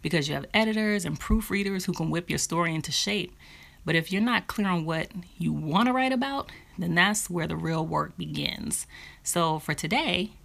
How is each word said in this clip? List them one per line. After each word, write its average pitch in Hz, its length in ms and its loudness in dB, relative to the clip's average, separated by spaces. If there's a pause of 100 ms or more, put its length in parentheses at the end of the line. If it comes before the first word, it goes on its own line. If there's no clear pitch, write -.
because 151 260 0
you 147 80 -2
have 139 180 -6
editors 214 520 2
and 151 120 -2
proofreaders 196 680 0
who 180 80 0
can 160 160 -2
whip 170 200 -2
your 156 100 -2
story 165 360 0
into 156 160 -4
shape. - 460 -2 (460)
But 160 120 2
if 165 160 2
you're 196 100 2
not 233 240 2
clear 202 220 -2
on 170 180 2
what 160 260 -2 (280)
you 156 120 2
want 156 360 2
to 254 60 2
write 262 180 2
about, 277 400 -2 (260)
then 170 160 -2
that's 190 380 4
where 165 160 -2
the 160 80 -4
real 160 300 -2
work 156 300 -2
begins. 151 720 -4 (380)
So 165 340 2
for 151 160 -4
today 214 600 0 (120)